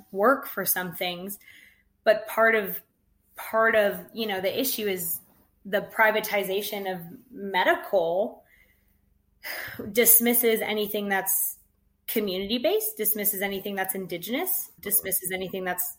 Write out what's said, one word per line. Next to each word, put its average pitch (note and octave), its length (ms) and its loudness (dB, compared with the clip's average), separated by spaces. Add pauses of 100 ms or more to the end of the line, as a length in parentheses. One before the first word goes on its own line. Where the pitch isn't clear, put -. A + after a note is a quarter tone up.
(120)
work A#3+ 340 4
for - 180 -6
some F3+ 300 -2
things. F3+ 440 -6 (680)
But G#3+ 240 4
part A3+ 260 6
of, G3 260 0 (560)
part A3 380 2
of, G3+ 240 4 (140)
you A3 140 -4
know, G3 140 -4
the F#3+ 200 0
issue B3 260 -2
is F#3 320 -4 (460)
the G3+ 160 0
privatization G3+ 1120 0
of F3+ 80 -6 (320)
medical G3 1120 0 (1500)
dismisses A#3 680 4
anything G#3 480 -2
that's - 480 0 (520)
community-based, A3+ 880 0
dismisses G3+ 460 -2
anything G3 320 -4
that's F#3+ 200 -4
indigenous, G3 760 -6 (100)
dismisses F#3+ 520 -2
anything F#3 320 -6
that's F3+ 340 -4